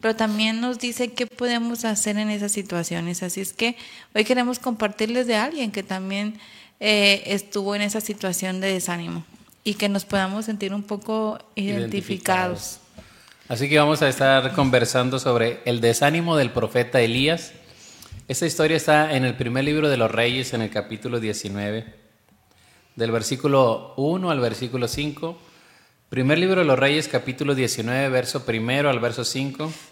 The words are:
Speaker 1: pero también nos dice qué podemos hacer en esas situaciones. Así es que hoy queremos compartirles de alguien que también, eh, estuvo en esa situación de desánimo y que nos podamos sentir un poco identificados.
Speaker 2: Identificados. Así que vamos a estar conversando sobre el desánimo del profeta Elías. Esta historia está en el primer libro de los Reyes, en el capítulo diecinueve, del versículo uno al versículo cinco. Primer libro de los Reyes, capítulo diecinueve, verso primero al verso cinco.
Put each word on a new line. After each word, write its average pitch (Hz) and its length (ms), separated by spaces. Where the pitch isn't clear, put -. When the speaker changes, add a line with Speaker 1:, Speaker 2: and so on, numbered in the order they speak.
Speaker 1:
pero 226 100
también 220 460
nos 247 160
dice 240 360
qué 240 120
podemos 233 580
hacer 208 360
en 214 100
esas 202 220
situaciones. 175 720
Así 185 180
es 190 120
que 233 220
hoy 214 100
queremos 247 360
compartirles 220 680
de 233 100
alguien 247 360
que 196 100
también, 196 580
eh, 202 460
estuvo 202 480
en 208 80
esa 208 200
situación 185 600
de 196 100
desánimo 170 540
y 208 100
que 208 160
nos 202 160
podamos 196 400
sentir 202 300
un 202 80
poco 214 560
identificados. 202 320
Speaker 2:
Identificados. 180 920
Así 127 180
que 151 120
vamos 151 240
a 143 40
estar 135 460
conversando 127 640
sobre 120 480
el 120 160
desánimo 151 560
del 123 140
profeta 120 500
Elías. 131 520
Esta 135 180
historia 156 320
está 151 380
en 131 100
el 120 80
primer 127 300
libro 151 260
de 135 80
los 113 140
Reyes, 123 420
en 117 80
el 107 80
capítulo 113 500
diecinueve, 104 760
del 113 140
versículo 123 880
uno 170 320
al 147 100
versículo 120 480
cinco. 151 540
Primer 131 280
libro 185 240
de 165 60
los 127 100
Reyes, 143 300
capítulo 139 480
diecinueve, 127 540
verso 127 360
primero 127 460
al 120 80
verso 117 260
cinco. 139 480